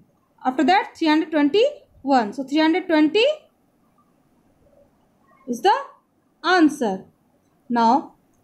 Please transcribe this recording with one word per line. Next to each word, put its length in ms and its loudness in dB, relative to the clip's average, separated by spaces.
After 180 -2
that, 320 0
three 120 -4
hundred 240 0
twenty-one. 1000 -2
So 100 -10
three 160 -4
hundred 280 0
twenty 360 2
is 140 -8
the 120 2
answer. 600 0
Now, 360 0